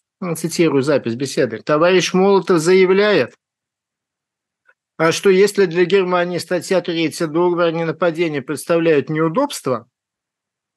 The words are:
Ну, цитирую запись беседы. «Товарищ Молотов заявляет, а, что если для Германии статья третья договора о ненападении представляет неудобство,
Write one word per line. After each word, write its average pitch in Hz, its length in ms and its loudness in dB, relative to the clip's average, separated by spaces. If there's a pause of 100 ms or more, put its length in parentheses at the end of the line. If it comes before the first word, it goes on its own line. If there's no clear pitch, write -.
(200)
Ну, 175 140 -6
цитирую 156 480 0
запись 123 320 -2
беседы. 123 500 -4
«Товарищ 170 480 2
Молотов 185 460 2
заявляет, 185 760 2 (1600)
а, 160 140 2
что 202 180 2
если 202 340 4
для 175 220 0
Германии 180 500 0
статья 175 460 -2
третья 165 440 -4
договора 170 420 0
о 160 40 -2
ненападении 160 680 -2
представляет 160 680 0
неудобство, 160 800 -4 (880)